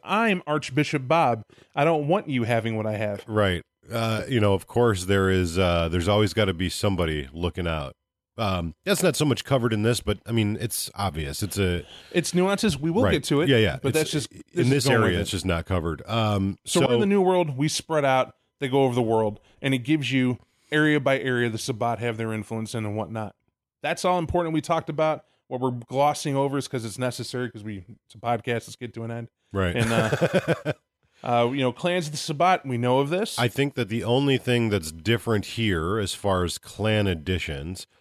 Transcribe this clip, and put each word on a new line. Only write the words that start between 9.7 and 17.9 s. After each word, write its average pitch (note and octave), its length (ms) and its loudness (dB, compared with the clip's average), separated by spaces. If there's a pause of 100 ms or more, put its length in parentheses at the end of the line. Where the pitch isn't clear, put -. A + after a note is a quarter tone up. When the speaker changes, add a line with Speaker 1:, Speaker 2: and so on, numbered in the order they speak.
Speaker 2:
in G#2 80 0
this, A2+ 180 2
but, G#2 280 -4
I - 40 -8
mean, G#2+ 300 0
it's - 320 -6
obvious. D#2 480 -4
It's G2+ 160 -4
a F2+ 260 0 (280)
Speaker 1:
It's F3 240 -2
nuances. F#3+ 420 2
We D3+ 140 -2
will G3 100 2
Speaker 2:
Right. G3 120 4
Speaker 1:
get D#3 120 0
to C#3+ 160 2
it. E3 80 2
Speaker 2:
Yeah, C3 80 6
yeah. A2+ 240 2
Speaker 1:
But C#3 140 -2
Speaker 2:
It's, - 20 0
Speaker 1:
that's D3+ 140 0
just, C#3+ 200 -4
Speaker 2:
in F#2+ 100 -18 (120)
Speaker 1:
this E3+ 120 2
is B2 40 4
Speaker 2:
this C3 160 2
Speaker 1:
going B2+ 140 4
with A2 80 4
Speaker 2:
area, F2+ 100 2
Speaker 1:
it. E2+ 40 0
Speaker 2:
it's - 100 -4
just F2+ 140 -4
not E2+ 200 0
covered. D#2+ 420 -2
Um, G#2 560 0
Speaker 1:
So - 180 0
Speaker 2:
so F3 60 4
Speaker 1:
we're B2+ 80 0
in A#2 40 4
the G#3 80 2
new G3+ 140 4
world. F3+ 360 2
We D3 100 0
spread D3+ 380 -2